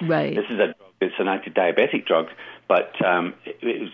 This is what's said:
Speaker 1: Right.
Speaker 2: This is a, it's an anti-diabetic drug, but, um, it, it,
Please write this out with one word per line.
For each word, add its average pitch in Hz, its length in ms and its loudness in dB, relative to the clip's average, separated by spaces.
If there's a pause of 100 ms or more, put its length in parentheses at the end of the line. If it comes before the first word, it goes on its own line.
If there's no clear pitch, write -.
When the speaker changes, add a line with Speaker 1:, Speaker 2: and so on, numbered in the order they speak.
Speaker 1:
Right. 151 260 0
Speaker 2:
This 104 140 0
is 110 100 -2
a, 101 140 2 (260)
it's 92 200 0
an 95 80 -2
anti-diabetic 95 800 0
drug, 82 180 2 (420)
but, - 260 2 (120)
um, 87 300 2 (100)
it, - 160 -12
it, 107 320 -4